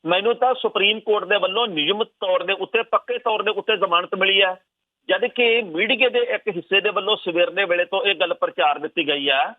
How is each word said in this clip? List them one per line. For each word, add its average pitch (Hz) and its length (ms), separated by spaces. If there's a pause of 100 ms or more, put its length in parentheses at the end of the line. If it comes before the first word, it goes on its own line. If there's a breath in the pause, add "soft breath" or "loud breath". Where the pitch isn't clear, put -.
ਮੈਨੂੰ 202 280
ਤਾਂ 247 200
ਸੁਪਰੀਮ 214 460
ਕੋਰਟ 208 240
ਦੇ 196 120
ਵੱਲੋਂ 196 300
ਨਿਯਮਿਤ 190 420
ਤੌਰ 185 340
ਦੇ 180 100
ਉੱਤੇ, 190 300
ਪੱਕੇ 233 360
ਤੌਰ 220 240
ਦੇ 202 80
ਉੱਤੇ 202 260
ਜ਼ਮਾਨਤ 180 380
ਮਿਲੀ 196 260
ਆ। 185 160 (520)
ਜਦ 190 180
ਕਿ 240 360
ਮੀਡੀਆ 214 460
ਦੇ 247 100
ਇੱਕ 214 300
ਹਿੱਸੇ 190 320
ਦੇ 208 100
ਵੱਲੋਂ 196 260
ਸਵੇਰ 175 340
ਦੇ 190 140
ਵੇਲੇ 175 200
ਤੋਂ 190 180
ਇਹ 196 120
ਗੱਲ 175 200
ਪ੍ਰਚਾਰ 160 440
ਦਿੱਤੀ 151 300
ਗਈ 143 200
ਆ। 147 300